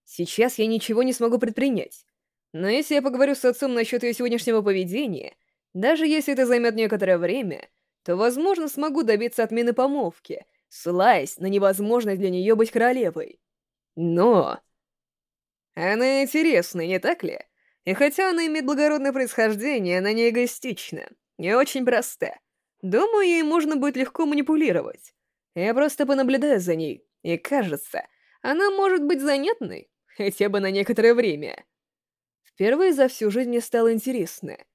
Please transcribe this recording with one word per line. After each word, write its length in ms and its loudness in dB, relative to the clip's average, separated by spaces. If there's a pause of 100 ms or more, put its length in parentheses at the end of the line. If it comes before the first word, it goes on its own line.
сейчас 540 -2
я 80 0
ничего 380 0
не 100 0
смогу 240 0
предпринять. 680 -2 (480)
Но 140 -4
если 280 0
я 80 2
поговорю 320 2
с 100 -6
отцом 300 0
насчет 260 -2
ее 120 -2
сегодняшнего 500 0
поведения, 720 -2 (400)
даже 320 0
если 260 0
это 140 2
займет 260 2
некоторое 460 0
время, 500 -4 (340)
то, 120 -2
возможно, 520 0
смогу 360 -4
добиться 400 0
отмены 300 -2
помолвки, 720 -4 (240)
ссылаясь 680 0
на 80 -8
невозможность 720 0
для 120 0
нее 240 2
быть 160 2
королевой. 680 -2 (560)
Но... 640 4 (1160)
Она 480 0
интересная, 640 0
не 120 0
так 240 -2
ли? 160 -6 (460)
И 80 -2
хотя 380 2
она 160 0
имеет 180 -4
благородное 480 0
происхождение, 880 -2
она 140 0
не 160 2
эгоистична, 800 -4 (300)
не 180 -2
очень 300 0
проста. 540 -2 (420)
Думаю, 460 2
ей 160 2
можно 320 0
будет 220 -2
легко 280 -2
манипулировать. 880 0 (420)
Я 180 -2
просто 320 2
понаблюдаю 540 2
за 160 -2
ней, 300 -6 (180)
и 140 -2
кажется, 720 -4 (340)
она 280 0
может 340 2
быть 180 0
занятной, 680 -2 (160)
хотя 420 -2
бы 120 0
на 120 -2
некоторое 420 4
время. 520 -2 (800)
Впервые 480 2
за 140 4
всю 240 -2
жизнь 180 -2
мне 100 0
стало 320 2
интересно. 680 -4 (180)